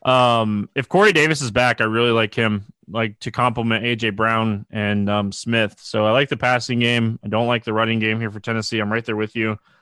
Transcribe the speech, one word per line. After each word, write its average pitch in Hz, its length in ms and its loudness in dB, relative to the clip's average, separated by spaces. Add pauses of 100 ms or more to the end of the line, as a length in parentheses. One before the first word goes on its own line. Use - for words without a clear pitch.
um, 117 680 2
if 131 140 -4
Corey 202 240 4
Davis 156 280 2
is 127 100 -4
back, 120 300 2
I 117 40 4
really 113 260 2
like 113 240 0
him, 107 300 0 (240)
like, 107 320 -4
to 117 100 -10
complement 113 540 0
A 120 100 0
J 113 160 -2
Brown 110 600 0
and, 104 380 -2
um, 101 240 0
Smith. 113 480 -2
So 107 260 -2
I 110 60 4
like 139 180 2
the 139 80 -2
passing 123 400 0
game. 117 440 0
I 104 60 -10
don't 110 180 0
like 120 180 -2
the 113 100 -4
running 113 240 0
game 110 220 -2
here 113 100 -6
for 101 100 -14
Tennessee. 113 380 -4
I'm 104 140 -2
right 113 120 -2
there 110 120 -4
with 107 200 -4
you. 110 220 -2 (240)